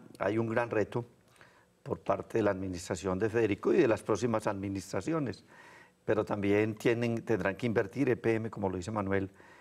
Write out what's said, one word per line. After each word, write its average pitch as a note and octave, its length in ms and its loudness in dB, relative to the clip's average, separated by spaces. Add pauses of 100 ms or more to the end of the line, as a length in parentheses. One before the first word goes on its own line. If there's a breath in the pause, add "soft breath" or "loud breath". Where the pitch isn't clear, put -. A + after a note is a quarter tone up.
(200)
hay G2+ 180 0
un A2+ 100 0
gran A#2 220 -2
reto A2 360 -2 (760 soft breath)
por - 180 -6
parte - 400 -2
de G#2+ 40 4
la G2+ 80 4
administración F#2 680 -4
de A2 100 0
Federico G#2 440 2
y G#3+ 40 6
de D#3 100 6
las G#2+ 140 2
próximas A2 460 0
administraciones, G2+ 960 -4 (600 loud breath)
pero G#2+ 180 2
también G#2 520 2
tienen, A#2 480 0
tendrán G2 320 0
que B2+ 100 -6
invertir A#2+ 440 0
E A#2 60 2
P A2+ 200 0
M, A2 140 -4
como G2+ 200 -4
lo F#2 80 -4
dice F#2 140 -6
Manuel, G2 380 0 (320 loud breath)